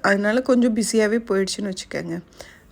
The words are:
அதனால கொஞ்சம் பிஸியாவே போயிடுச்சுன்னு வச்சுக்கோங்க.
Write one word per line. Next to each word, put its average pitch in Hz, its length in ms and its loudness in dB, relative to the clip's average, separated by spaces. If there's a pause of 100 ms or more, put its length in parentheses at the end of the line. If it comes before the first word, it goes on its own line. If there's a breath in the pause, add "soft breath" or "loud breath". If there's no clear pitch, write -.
அதனால 202 400 2
கொஞ்சம் 247 340 2
பிஸியாவே 220 440 2 (100)
போயிடுச்சுன்னு 196 420 -2
வச்சுக்கோங்க. 170 500 -8 (500 loud breath)